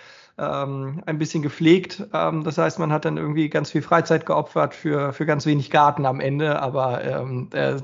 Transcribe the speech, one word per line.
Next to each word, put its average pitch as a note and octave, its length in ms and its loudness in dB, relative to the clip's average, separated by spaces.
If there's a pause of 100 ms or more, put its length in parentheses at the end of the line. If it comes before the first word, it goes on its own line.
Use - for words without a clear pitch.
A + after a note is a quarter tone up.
(380)
ähm, C#3 680 -6
ein D#3 120 -2
bisschen D#3 240 -2
gepflegt. E3+ 720 2
Ähm, D#3+ 300 0
das D#3 160 -4
heißt, D#3+ 220 0
man D#3 100 0
hat D#3 140 0
dann D#3 120 -2
irgendwie D#3 320 -2
ganz D3+ 220 -2
viel D3+ 120 -2
Freizeit E3 440 2
geopfert D3+ 480 0
für, C#3+ 380 -2
für D3+ 140 -6
ganz D3+ 200 0
wenig D3 240 2
Garten D3 340 4
am C3 140 0
Ende. D3 420 0
Aber, C3 440 -2
ähm, C3 480 -4
äh, C#3 320 0